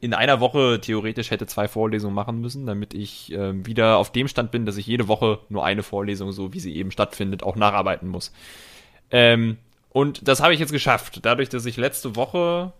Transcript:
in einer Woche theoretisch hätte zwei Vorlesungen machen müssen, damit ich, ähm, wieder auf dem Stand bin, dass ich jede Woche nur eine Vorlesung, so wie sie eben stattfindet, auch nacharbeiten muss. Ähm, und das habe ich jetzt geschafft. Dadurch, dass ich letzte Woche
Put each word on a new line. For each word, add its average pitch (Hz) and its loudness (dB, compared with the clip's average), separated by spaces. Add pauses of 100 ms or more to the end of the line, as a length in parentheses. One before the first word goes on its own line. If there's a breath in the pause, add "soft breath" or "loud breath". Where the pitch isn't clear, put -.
in 120 -2
einer 120 4
Woche 123 4
theoretisch 110 -4
hätte 107 -4
zwei 104 -2
Vorlesungen 110 -2
machen 113 -4
müssen, 120 -8
damit 104 -6
ich, - -12
ähm, 95 -4
wieder 110 6
auf 98 4
dem 127 0
Stand 117 -2
bin, 117 -2
dass 101 -4
ich 98 -8
jede 117 0
Woche 107 2 (100)
nur 98 -4
eine 101 0
Vorlesung, 98 -4
so 95 -8
wie 185 -8
sie 92 -10
eben 95 -4
stattfindet, 98 -2
auch 98 -4
nacharbeiten 101 2
muss. 90 -8 (760 loud breath)
Ähm, 117 6 (320)
und 143 0
das 135 4
habe 170 4
ich 151 0
jetzt 151 -2
geschafft. 127 0
Dadurch, 120 2
dass 120 -6
ich 117 -6
letzte 127 -4
Woche 175 -2